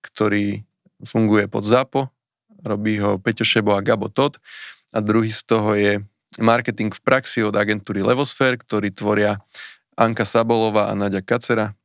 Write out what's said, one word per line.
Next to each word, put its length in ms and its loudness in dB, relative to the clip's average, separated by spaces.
ktorý 560 -2
funguje 480 2
pod 160 -4
ZAPO, 480 0
robí 360 -2
ho 160 0
Peťo 280 -2
Šebo 320 2
a 40 0
Gabo 280 0
Todt. 300 0
A 100 -2
druhý 300 2
z 160 -4
toho 300 2
je 260 2
Marketing 560 0
v 80 -16
praxi 400 0
od 120 0
agentúry 480 -2
Levosphere, 560 0
ktorý 360 -4
tvoria 480 0
Anka 240 2
Sabolová 680 2
a 40 -2
Naďa 280 -2
Kacera. 520 -2